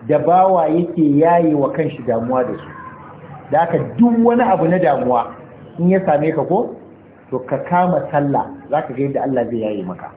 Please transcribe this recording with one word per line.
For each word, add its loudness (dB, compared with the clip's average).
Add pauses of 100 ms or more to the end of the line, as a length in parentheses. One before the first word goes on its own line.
da 2
bawa 4
yake -2 (160)
yaye 4
wa 0
kanshi -4
damuwa -2
da -6
su. -16 (800)
Da 2
haka -2 (180)
duk 4
wani 4
abu 2
na 2
damuwa 0 (480)
in 2
ya 2
same 0
ka -2
ko, -2 (560)
to -4
ka -4 (120)
kama 2
sallah, -2 (160)
za -2
ka -10
ga -8
yadda -2
Allah -2
zai -4
yaye -4
maka. -12